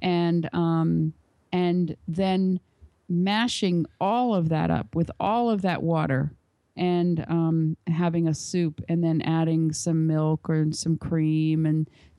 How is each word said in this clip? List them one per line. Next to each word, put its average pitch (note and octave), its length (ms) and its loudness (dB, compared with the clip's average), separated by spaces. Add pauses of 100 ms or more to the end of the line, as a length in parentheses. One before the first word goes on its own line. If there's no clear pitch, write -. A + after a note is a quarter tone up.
And, E3+ 520 0
um, E3 600 0 (380)
and F3+ 440 0 (120)
then F#3 520 0 (480)
mashing F#3+ 760 0 (160)
all A#3 320 2
of E3+ 160 0
that D#3+ 220 0
up - 240 -4
with E3 240 0
all A#3 320 0
of G3+ 100 0
that F3+ 220 -2
water D3+ 480 0 (440)
and, F3 540 0
um, D#3+ 560 0
having E3+ 420 0
a D#3+ 60 0
soup E3 560 -4
and E3+ 140 0
then E3 180 0
adding D#3+ 500 2
some D#3+ 360 0
milk D#3 420 0
or D#3 220 2
some D#3+ 260 -2
cream D#3 680 0
and D#3 200 0 (320)